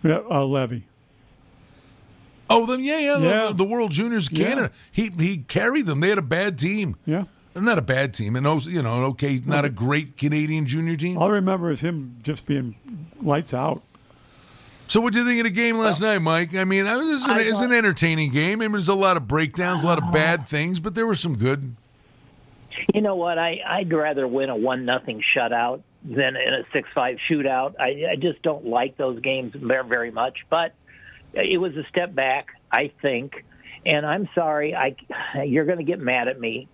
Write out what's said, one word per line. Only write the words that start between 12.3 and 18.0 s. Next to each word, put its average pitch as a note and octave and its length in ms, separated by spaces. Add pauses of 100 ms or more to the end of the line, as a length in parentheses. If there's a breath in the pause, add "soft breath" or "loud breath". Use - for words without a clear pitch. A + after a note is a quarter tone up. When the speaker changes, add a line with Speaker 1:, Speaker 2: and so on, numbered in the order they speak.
Speaker 1:
being B2+ 280 (480)
lights D3+ 320
out. C3+ 260 (1080 loud breath)
Speaker 2:
So G#3+ 120
what A#3 120
do A#3+ 80
you A#3+ 40
think A#3+ 140
of A#3 60
the A3+ 60
game A3+ 280
last G#3 240
Speaker 3:
Well, A3 100
Speaker 2:
night, G3 60
Mike? E3 380
I F#3+ 80
mean, G3 220
it A3+ 100
was C#4+ 280
an, C#4 60
Speaker 3:
I A3+ 120
Speaker 2:
it's A3 180
an B3 100
Speaker 3:
thought A#3+ 80
Speaker 2:
entertaining D#3+ 540